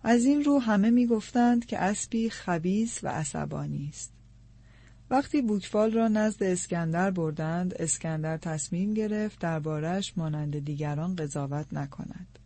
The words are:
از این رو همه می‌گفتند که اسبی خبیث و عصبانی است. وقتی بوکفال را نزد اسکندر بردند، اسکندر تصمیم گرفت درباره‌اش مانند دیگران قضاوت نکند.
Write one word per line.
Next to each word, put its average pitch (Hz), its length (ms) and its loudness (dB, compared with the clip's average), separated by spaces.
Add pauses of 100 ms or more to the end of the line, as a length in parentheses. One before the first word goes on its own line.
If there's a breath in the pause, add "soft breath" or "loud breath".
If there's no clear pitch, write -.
از 240 220 4
این 285 180 6
رو 285 160 6
همه 220 300 4
می‌گفتند 240 760 4
که - 140 -4
اسبی 220 500 0
خبیث 190 720 -2
و - 40 -4
عصبانی 147 840 -4
است. - 240 -14 (960 soft breath)
وقتی 277 320 2
بوکفال 214 500 2
را 226 160 2
نزد 214 360 2
اسکندر 180 680 0
بردند، 165 640 -2
اسکندر 160 640 -4
تصمیم 170 560 -4
گرفت 214 460 -2
درباره‌اش 160 760 -2
مانند 151 420 -2
دیگران 147 560 -4
قضاوت 147 580 -4
نکند. - 720 -10